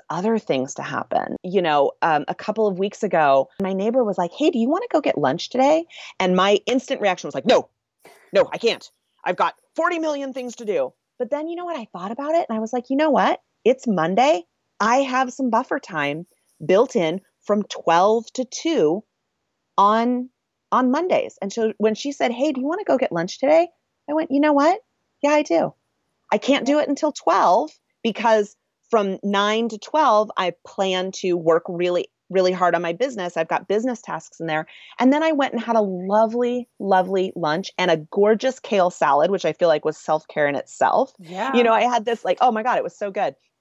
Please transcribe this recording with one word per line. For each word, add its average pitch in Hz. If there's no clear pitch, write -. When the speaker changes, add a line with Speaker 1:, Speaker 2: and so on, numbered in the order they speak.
Speaker 1:
other 208
things 139
to 147
happen. -
You 185
know, 147
um, 151
a 180
couple 220
of 190
weeks 202
ago, 151
my 190
neighbor 226
was 202
like, 175
"Hey, 311
do 247
you 226
wanna 392
go 311
get -
lunch 160
today?" 302
And 185
my 196
instant 254
reaction 185
was 139
like, 135
"No, 208
no, 180
I 165
can't. 208
I've 180
got 170
forty 339
million 285
things 247
to 233
do." 147
But 220
then, 302
you 339
know 349
what? 339
I 220
thought 190
about 277
it 339
and 220
I -
was 220
like, 247
"You 269
know 302
what? 233
It's 262
Monday. 226
I 233
have 254
some 262
buffer 233
time 156
built 214
in 175
from 208
twelve 196
to 254
two 214
on, 233
on 247
Mondays." 339
And 196
so 220
when 214
she 285
said, 254
"Hey, 269
do 254
you 262
wanna 370
go 269
get -
lunch 170
today?" 330
I -
went, 311
"You 277
know 302
what? 311
Yeah, 285
I 302
do. 294
I 208
can't 247
do 285
it -
until 294
twelve 302
because 214
from 202
nine 208
to 214
twelve, 214
I 180
plan 185
to 180
work 165
really, 180
really 185
hard 180
on 170
my 170
business. 190
I've 165
got -
business 220
tasks -
in 165
there." 156
And 254
then 302
I 320
went 277
and 233
had 226
a 220
lovely, 220
lovely 190
lunch 165
and 180
a 160
gorgeous 208
kale 185
salad, 151
which 196
I 156
feel 175
like 151
was 156
self-care 156
in 143
itself. -
Speaker 2:
Yeah. 185
Speaker 1:
You 240
know, 226
I 220
had 240
this, 233
like, 185
oh 247
my 214
God, 220
it 131
was -
so 202
good. 190